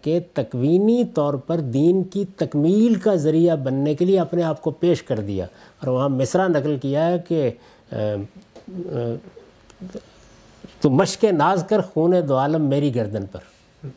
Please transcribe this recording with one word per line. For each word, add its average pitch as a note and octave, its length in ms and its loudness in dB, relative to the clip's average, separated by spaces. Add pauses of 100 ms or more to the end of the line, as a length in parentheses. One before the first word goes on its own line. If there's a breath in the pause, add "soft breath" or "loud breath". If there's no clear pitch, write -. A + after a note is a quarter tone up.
کے E3 180 0 (120)
تکوینی F#3+ 720 2
طور C#3+ 300 -2
پر E3 260 -4
دین D3+ 420 2
کی F#3+ 220 -4 (120)
تکمیل F3+ 580 2
کا G3 200 2
ذریعہ D#3+ 420 2
بننے C#3 380 -2
کے F3 100 0
لیے F#3+ 160 2
اپنے E3+ 220 -2
آپ D#3 200 -4
کو D#3+ 80 -2
پیش E3+ 320 0
کر A2 180 -4
دیا۔ F#2+ 260 -4 (320 loud breath)
اور C3+ 100 -6
وہاں C3 200 0
مصرع C#3 400 0
نقل D3+ 340 0
کیا C#3+ 240 0
ہے F3 100 0 (120)
کہ، D3+ 220 0 (420 loud breath)
آ، A#2+ 40 -8
آ، G#2+ 1000 -8 (1800)
"تو D3+ 100 4
مشق C#3 340 2
ناز F3+ 440 2
کر G#3 120 2
خون F3 340 0 (140)
دو C3+ 80 2
عالم D3+ 260 0
میری C#3 320 0
گردن G#2 380 -4
پر، - 80 -14 (560)